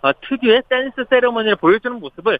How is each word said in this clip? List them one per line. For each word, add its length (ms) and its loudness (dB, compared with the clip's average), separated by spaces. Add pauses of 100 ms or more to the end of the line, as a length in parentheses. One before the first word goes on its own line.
어, 80 2 (100)
특유의 480 0
댄스 400 -4
세레머니를 460 2
보여주는 440 0
모습을 400 -4